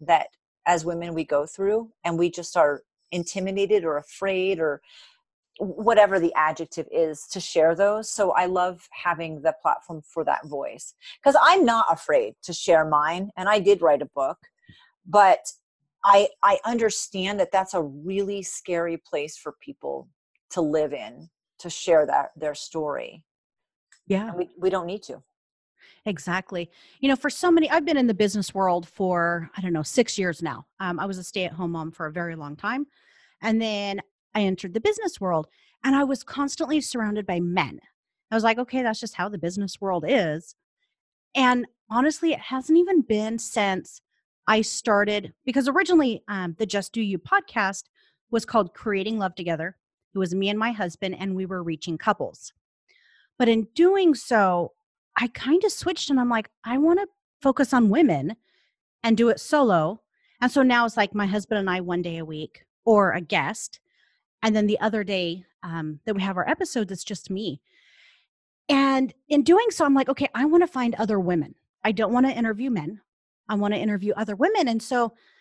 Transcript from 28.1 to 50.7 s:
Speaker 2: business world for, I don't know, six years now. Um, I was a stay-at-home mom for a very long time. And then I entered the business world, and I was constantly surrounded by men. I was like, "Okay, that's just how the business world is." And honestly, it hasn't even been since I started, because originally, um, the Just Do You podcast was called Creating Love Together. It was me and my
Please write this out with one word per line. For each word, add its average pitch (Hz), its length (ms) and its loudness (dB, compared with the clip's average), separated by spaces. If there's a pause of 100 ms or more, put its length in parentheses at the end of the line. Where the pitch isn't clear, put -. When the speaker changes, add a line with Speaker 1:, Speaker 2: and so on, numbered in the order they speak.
Speaker 2:
business 202 400 0
world 180 340 0
for, 170 720 -2
I 190 40 -8
don't 180 120 -2
know, 156 100 -2
six - 340 0
years 180 240 -4
now. 147 260 -8 (120)
Um, 175 220 -6
I 180 40 -4
was 196 120 -8
a 185 60 -12
stay-at-home 175 480 -6
mom 160 200 -8
for - 140 -10
a 151 80 -10
very 170 240 -8
long 147 180 -12
time. 247 320 -6 (540)
And 226 200 0
then 202 380 -4 (340)
I 214 100 0
entered 190 300 -2
the 220 60 -4
business 415 400 -2
world, 170 300 -2 (340)
and 269 140 2
I 285 80 2
was 262 180 -4
constantly 285 560 -4
surrounded 214 460 -4
by 175 160 -2
men. 175 400 -2 (500)
I 220 40 -2
was 220 80 2
like, 226 140 2
"Okay, 247 260 -4
that's 220 160 -2
just - 160 -12
how 180 120 -4
the 208 120 -8
business 185 420 -6
world 185 260 -2
is." 175 480 -2 (800)
And 247 300 2 (240)
honestly, 294 420 0
it - 80 -4
hasn't 262 380 0
even 349 240 4
been 220 380 -2
since 196 640 -4 (440)
I 220 160 4
started, 208 720 0 (120)
because 262 220 0
originally, 294 600 2
um, 185 320 -6
the 220 60 0
Just 196 260 -4
Do 226 100 -4
You 196 160 -2
podcast 208 640 -2 (480)
was 226 140 -2
called 202 280 0
Creating 208 460 -4
Love 190 160 -4
Together. 170 420 -6 (360)
It 196 60 -4
was 180 160 -2
me 196 140 0
and 208 100 -2
my 226 120 -2